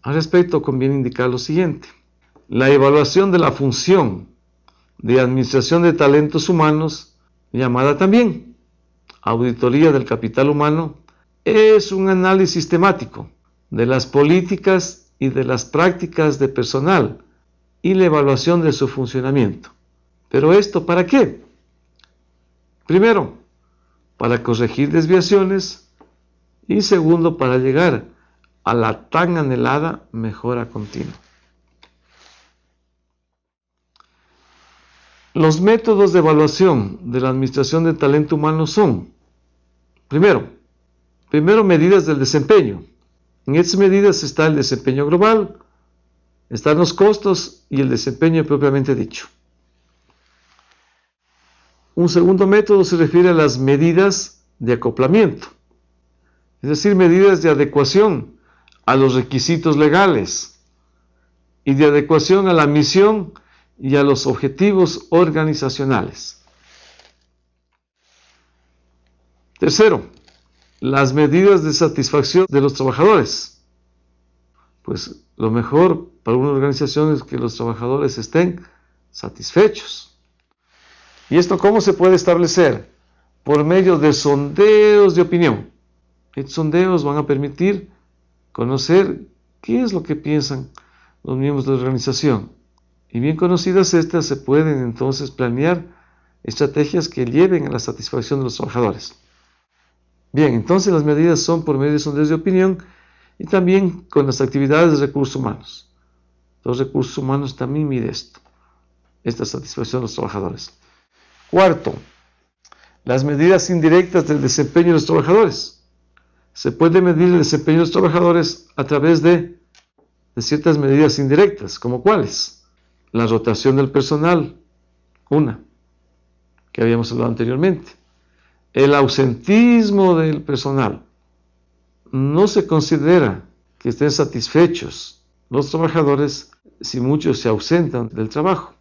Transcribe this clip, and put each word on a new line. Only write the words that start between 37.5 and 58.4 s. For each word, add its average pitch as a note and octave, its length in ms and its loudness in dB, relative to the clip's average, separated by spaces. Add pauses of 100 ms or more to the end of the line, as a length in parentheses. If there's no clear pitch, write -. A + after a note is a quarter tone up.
de E3 100 0
talento D3 400 0
humano D#3 320 -2
son, D3+ 460 -2 (960)
primero, D3+ 420 2 (800)
primero F#3 320 2
medidas F3+ 420 4
del D3 140 -2
desempeño. C3 640 0 (640)
En C3+ 80 -4
estas F3 240 0
medidas G3 460 2
está D#3 240 0
el D3+ 80 0
desempeño C3+ 500 -2
global, G3+ 500 0 (920)
están D3+ 300 0
los F3 140 2
costos G3+ 800 0
y C#3 100 -2
el C3+ 80 0
desempeño D3+ 560 -2
propiamente C#3 520 0
dicho. - 320 -10 (2750)
Un E3+ 140 2
segundo F3+ 380 4
método G3+ 380 4
se F3+ 120 -2
refiere F3 320 4
a F3 60 2
las C#3+ 240 2
medidas E3 840 0 (160)
de A#2+ 140 -2
acoplamiento, C3 760 0 (1160)
es C#3 80 -6
decir, F#3 260 0
medidas F#3 460 4
de E3 80 2
adecuación D3 840 0 (480)